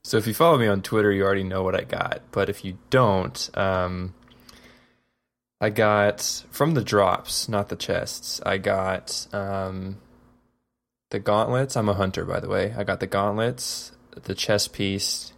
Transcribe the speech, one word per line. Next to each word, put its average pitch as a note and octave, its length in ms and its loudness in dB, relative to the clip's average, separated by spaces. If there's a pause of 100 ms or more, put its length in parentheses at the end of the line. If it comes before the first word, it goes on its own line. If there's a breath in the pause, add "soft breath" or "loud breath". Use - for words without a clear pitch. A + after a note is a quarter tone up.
So - 140 -2
if G#2+ 100 0
you A2+ 60 -4
follow D#3+ 240 6
me A#2 100 4
on G2 140 2
Twitter, G#2+ 320 2
you G2 100 2
already G2 220 2
know F#2+ 180 -2
what F#2 160 0
I - 60 -6
got. - 360 -4 (120)
But G2 160 0
if - 160 -8
you F#2+ 120 -8 (120)
don't, G#2 680 2
um, F#2 560 -2 (1500 soft breath)
I G#2+ 80 2
got, G#2 840 2
from D#3 220 2
the B2+ 100 2
drops, F#2+ 640 2
not G#2 220 -2
the F2 80 -6
chests, - 680 -4
I F#2+ 120 0
got, F#2+ 760 -2
um, G2 640 -4 (1120)
the - 80 -2
gauntlets. A#2 580 2
I'm A2 100 2
a G2+ 60 4
hunter, F#2+ 320 -2
by F#2 160 -4
the - 80 -8
way. G2 280 0
I G#2 60 -2
got F#2+ 160 -2
the G2 80 -4
gauntlets, G#2 840 -2 (300)
the F#2+ 120 -6
chest - 380 0
piece, - 640 -4